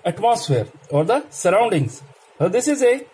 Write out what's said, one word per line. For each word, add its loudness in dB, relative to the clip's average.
atmosphere 0
or 0
the -2
surroundings. 0
So 0
this 0
is 0
a 2